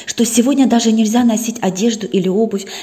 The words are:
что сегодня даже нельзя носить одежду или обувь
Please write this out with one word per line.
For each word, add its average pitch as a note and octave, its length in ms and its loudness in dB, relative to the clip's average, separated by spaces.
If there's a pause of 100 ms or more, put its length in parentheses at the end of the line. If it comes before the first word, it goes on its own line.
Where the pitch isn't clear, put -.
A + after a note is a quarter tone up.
что - 180 -2
сегодня B3 440 2
даже A3+ 260 2
нельзя A3+ 320 2
носить A3 340 0
одежду F#3+ 480 -2
или F#3 220 0
обувь G3+ 360 -2 (180)